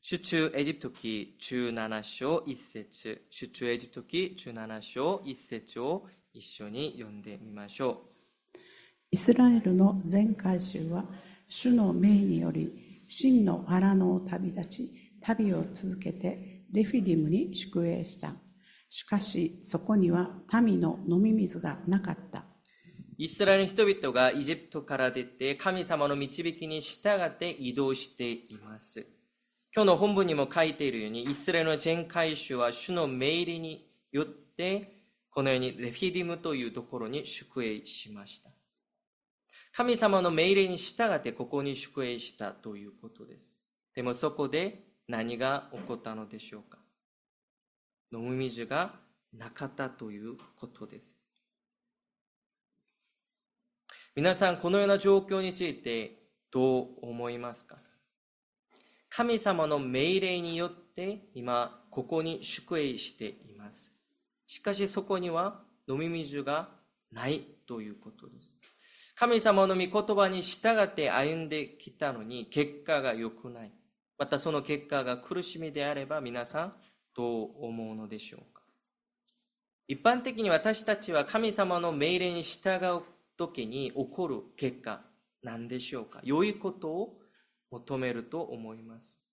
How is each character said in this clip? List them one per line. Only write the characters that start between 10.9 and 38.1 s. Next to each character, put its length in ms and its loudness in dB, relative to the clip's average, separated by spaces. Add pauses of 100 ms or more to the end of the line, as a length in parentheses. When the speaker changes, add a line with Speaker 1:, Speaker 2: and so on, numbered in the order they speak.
Speaker 2:
は、 160 -4 (420)
主 240 2
の 220 6
命 140 6 (120)
に 200 4
よ 100 2
り、 560 -4
真 400 6
の 200 2
荒 280 6
野 200 6
を 60 2
旅 300 -4
立 160 -6
ち、 260 -10 (300)
旅 320 2
を 180 0
続 260 -6
け 140 -6
て、 580 -8
レ 120 4
フ 160 2
ィ 40 2
デ 100 4
ィ 60 6
ム 120 2
に 240 2
宿 320 -2
営 180 -2
し 160 -14
た。 140 -8 (560)
し 140 -10
か 140 0
し、 440 -2
そ 160 -4
こ 180 2
に 140 6
は 320 0 (200)
民 180 6
の 180 2 (100)
飲 100 6
み 140 6
水 280 2
が 180 -4 (100)
な 120 4
か 120 -4
っ 60 -6 (120)
た。 140 -12 (720)
Speaker 1:
イ 100 -4
ス 160 -2
ラ 120 8
エ 20 6
ル 60 6
の 80 2
人 160 4
々 260 2
が 200 8
エ 100 -2
ジ 120 0
プ 140 -16
ト 140 -6
か 160 -4
ら 120 4
出 140 -4
て、 300 -4
神 320 -2
様 220 2
の 60 2
導 400 -4
き 120 -10
に 160 -6
従 420 0
っ 140 -6
て 100 -4
移 240 -6
動 220 2
し 240 -10
て 120 -2
い 320 -10
ま 160 -18
す。 280 -16 (680)
今 80 6
日 40 8
の 80 8
本 180 2
文 140 4
に 80 2
も 160 2
書 100 4
い 120 2
て 100 -2
い 80 2
る 80 -4
よ 80 -6
う 20 -6
に、 140 -6
イ 100 -2
ス 160 -4
ラ 80 4
エ 60 4
ル 60 2
の 80 0
全 280 0
会 300 0
衆 200 -6
は 140 2
主 220 -6
の 160 2
命 380 0
令 120 -6
に 320 -10 (220)
よ 100 0
っ 40 -2
て、 760 -6 (280)
こ 120 -2
の 80 2
よ 60 4
う 20 2
に 180 -4
レ 140 -6
フ 80 -12
ィ 140 0
デ 80 -2
ィ 40 -2
ム 140 -6
と 160 -4
い 100 -2
う 60 -4
と 140 -10
こ 160 -10
ろ 80 -6
に 180 -6
宿 380 -8
営 200 -4
し 280 -12